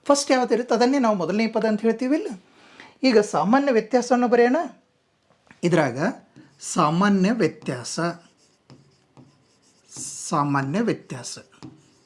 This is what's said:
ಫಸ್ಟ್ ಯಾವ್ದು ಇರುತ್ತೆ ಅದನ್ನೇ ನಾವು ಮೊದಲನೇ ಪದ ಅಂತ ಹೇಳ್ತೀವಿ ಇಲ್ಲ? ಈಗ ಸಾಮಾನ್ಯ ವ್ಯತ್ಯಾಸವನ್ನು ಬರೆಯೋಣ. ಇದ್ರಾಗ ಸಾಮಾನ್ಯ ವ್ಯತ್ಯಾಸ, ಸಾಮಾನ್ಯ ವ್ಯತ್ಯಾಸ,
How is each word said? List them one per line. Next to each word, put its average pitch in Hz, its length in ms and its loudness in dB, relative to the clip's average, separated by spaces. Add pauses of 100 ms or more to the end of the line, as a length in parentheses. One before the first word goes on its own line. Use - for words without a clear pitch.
ಫಸ್ಟ್ 277 260 2
ಯಾವ್ದು 254 240 2
ಇರುತ್ತೆ 240 200 0
ಅದನ್ನೇ 247 240 2
ನಾವು 226 180 2
ಮೊದಲನೇ 185 300 0
ಪದ 220 180 -2
ಅಂತ 214 160 0
ಹೇಳ್ತೀವಿ 226 360 0
ಇಲ್ಲ? 359 140 -4 (720)
ಈಗ 254 160 6
ಸಾಮಾನ್ಯ 208 540 2
ವ್ಯತ್ಯಾಸವನ್ನು 240 560 0
ಬರೆಯೋಣ. 240 280 4 (1080)
ಇದ್ರಾಗ 156 340 2 (640)
ಸಾಮಾನ್ಯ 185 720 2
ವ್ಯತ್ಯಾಸ, 151 640 -4 (2250)
ಸಾಮಾನ್ಯ 143 520 -2
ವ್ಯತ್ಯಾಸ, 156 580 -6 (680)